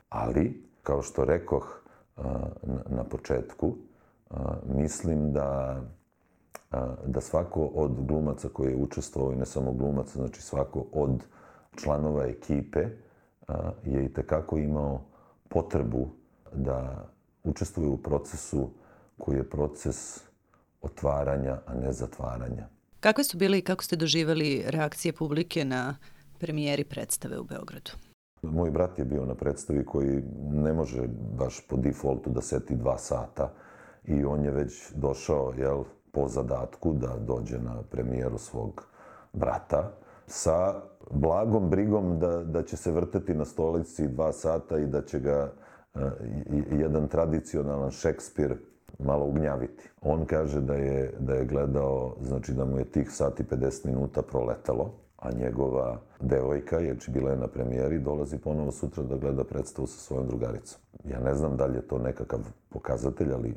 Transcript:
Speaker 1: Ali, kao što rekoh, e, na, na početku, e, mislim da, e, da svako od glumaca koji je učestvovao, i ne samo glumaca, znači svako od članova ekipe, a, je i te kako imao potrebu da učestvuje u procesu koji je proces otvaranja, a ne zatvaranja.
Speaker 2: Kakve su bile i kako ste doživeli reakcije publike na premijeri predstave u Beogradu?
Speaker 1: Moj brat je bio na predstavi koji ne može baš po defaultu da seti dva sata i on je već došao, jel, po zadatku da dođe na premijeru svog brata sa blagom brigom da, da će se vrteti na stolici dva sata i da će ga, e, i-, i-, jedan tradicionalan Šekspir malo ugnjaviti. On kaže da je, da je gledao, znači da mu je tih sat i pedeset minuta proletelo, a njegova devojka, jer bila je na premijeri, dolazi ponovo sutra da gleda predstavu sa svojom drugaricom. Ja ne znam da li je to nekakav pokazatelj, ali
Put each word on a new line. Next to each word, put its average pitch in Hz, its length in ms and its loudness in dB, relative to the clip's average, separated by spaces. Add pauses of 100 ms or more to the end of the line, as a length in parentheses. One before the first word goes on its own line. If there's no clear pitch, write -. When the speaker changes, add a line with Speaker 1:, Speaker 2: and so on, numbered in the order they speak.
Speaker 1:
Ali, - 540 0 (200)
kao 71 180 0
što 67 240 0
rekoh, 71 560 0 (360)
e, - 40 -8 (420)
na, 64 260 -2
na 60 140 0
početku, 65 680 -2
e, - 600 -16 (400)
mislim 76 580 2
da, 67 480 0 (920)
e, 64 60 -2 (280)
da 64 160 2
svako 80 440 2
od 69 400 2
glumaca 76 440 2
koji 67 220 2
je 65 120 2
učestvovao, 67 500 0
i - 40 0
ne 65 80 0
samo 65 260 0
glumaca, 67 480 0
znači 64 220 -4
svako 69 500 -2
od 67 320 2 (520)
članova 76 480 2
ekipe, 69 640 0 (600)
a, 78 240 -2 (120)
je 67 220 2
i 67 80 -4
te 67 100 -2
kako 80 340 0
imao 73 440 0 (480)
potrebu 65 580 0 (460)
da 65 540 -2 (360)
učestvuje 80 460 0
u 67 80 0
procesu 71 720 -2 (480)
koji 71 200 0
je 67 120 -2
proces - 800 -4 (500)
otvaranja, 69 840 0
a 65 80 -10
ne 64 180 -2
zatvaranja. 60 760 -6 (320)
Speaker 2:
Kakve 214 240 6
su 185 140 -2
bile 196 200 6
i 180 40 4
kako 185 220 0
ste - 120 0
doživeli 156 720 2
reakcije 151 460 0
publike 160 520 0
na 131 300 -2 (440)
premijeri 147 440 0
predstave - 560 -4
u - 40 -6
Beogradu? - 480 -10 (500)
Speaker 1:
Moj 80 300 2
brat 87 280 2
je 69 60 2
bio 65 200 0
na 64 100 -2
predstavi 71 500 0
koji 69 380 2 (280)
ne 76 220 4
može 64 340 0 (300)
baš 64 300 -2
po 65 100 0
defaultu 67 520 0
da 64 120 2
seti 64 340 -2
dva 62 220 2
sata - 560 -2 (500)
i 71 220 2
on 73 180 2
je 71 80 2
već 69 440 -2
došao, 69 640 0
jel, 69 260 0 (280)
po 69 160 2
zadatku 64 680 -2
da 62 240 -2 (100)
dođe 60 320 -2
na 58 220 -6 (100)
premijeru 62 460 -2
svog - 460 -8 (500)
brata 73 580 0 (360)
sa 90 540 2 (300)
blagom 92 580 4
brigom 95 500 4
da, 85 240 2
da 82 200 -2
će 82 140 -8
se - 140 0
vrteti 87 420 0
na 76 120 0
stolici 80 640 0
dva 78 240 0
sata 80 460 -2
i 76 80 2
da 71 160 0
će 73 180 -4
ga, 69 320 2 (440)
e, 67 40 -6 (500)
i-, 73 260 0
i-, 73 40 6
jedan 76 280 4
tradicionalan 76 840 2
Šekspir 71 680 0 (420)
malo 71 260 2
ugnjaviti. 71 640 0 (120)
On 78 240 2
kaže 76 360 2
da 67 120 0
je, 69 460 0
da 65 140 0
je 65 120 2
gledao, 67 760 0
znači 65 320 -2
da 65 120 0
mu 67 120 0
je 64 80 0
tih - 260 0
sat 69 280 0
i 73 40 0
pedeset 67 420 0
minuta 67 360 0
proletelo, 64 720 -2 (280)
a 64 100 -4
njegova 62 680 0 (180)
devojka, 67 600 2
jer 71 180 0 (100)
bila 65 240 2
je 67 60 2
na 62 100 -2
premijeri, 64 520 0
dolazi 73 380 -2
ponovo 76 340 0
sutra 71 320 -4
da 67 140 -2
gleda 67 260 0
predstavu - 440 -4
sa - 120 -12
svojom 65 280 -2
drugaricom. 57 520 -4 (240)
Ja 65 160 -4
ne 65 160 2
znam 71 220 2
da 69 80 4
li 65 100 2
je 60 120 -2
to 64 120 0
nekakav 60 400 -2 (300)
pokazatelj, 67 640 0
ali 58 240 -2